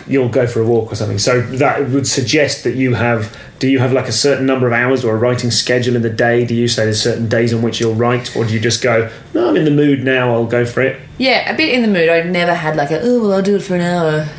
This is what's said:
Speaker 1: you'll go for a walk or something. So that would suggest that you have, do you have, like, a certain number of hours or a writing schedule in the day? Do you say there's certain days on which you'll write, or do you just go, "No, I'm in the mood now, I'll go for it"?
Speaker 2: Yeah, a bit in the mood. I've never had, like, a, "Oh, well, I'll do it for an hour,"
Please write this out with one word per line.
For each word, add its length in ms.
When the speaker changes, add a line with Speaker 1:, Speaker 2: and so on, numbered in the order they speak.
Speaker 1:
you'll 220
go 180
for 140
a 40
walk 280
or 20
something. 240
So 220
that 500
would 160
suggest 580
that 100
you 200
have, 400
do 80
you 100
have, 140
like, 160
a 40
certain 340
number 200
of 80
hours 300
or 100
a 40
writing 320
schedule 460
in 60
the 80
day? 340
Do 100
you 140
say 160
there's 160
certain 280
days 260
on 80
which 180
you'll 140
write, 420
or 80
do 80
you 80
just 220
go, 260
"No, 140
I'm 80
in 80
the 60
mood 340
now, 280
I'll 140
go 200
for 160
it"? 180
Speaker 2:
Yeah, 340
a 40
bit 140
in 120
the 60
mood. 220
I've 160
never 280
had, 220
like, 140
a, 120
"Oh, 200
well, 120
I'll 80
do 140
it 60
for 120
an 80
hour," 440